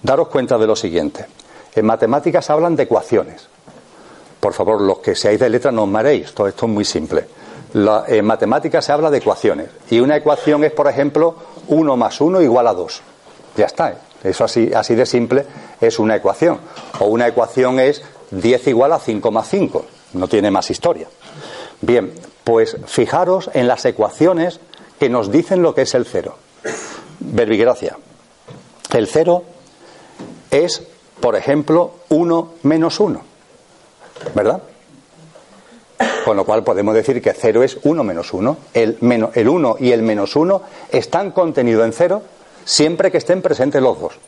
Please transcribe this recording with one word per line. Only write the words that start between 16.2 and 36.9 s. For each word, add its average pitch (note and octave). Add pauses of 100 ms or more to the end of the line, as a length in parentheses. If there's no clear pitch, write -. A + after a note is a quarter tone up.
O G2
una A#2
ecuación B2+
es C3+ (280)
diez A#2
igual C3+
a D#3
cinco A2
más G#2+
cinco. - (300)
No F2+
tiene G#2
más F#2+
historia. - (760)
Bien, G#2+ (300)
pues A2+ (100)
fijaros F3
en B2
las B2
ecuaciones D#3 (400)
que C3+
nos A2+
dicen E3+
lo E3
que C3
es -
el B2
cero. - (840)
Verbigracia. A2+ (920)
El A2+
cero F3 (1040)
es, D#3+ (380)
por A#2
ejemplo, D3+ (160)
uno E3 (100)
menos D#3+
uno, E3+ (1120)
¿verdad? G#2+ (1600)
Con G#2+
lo G2
cual G#2+
podemos G2+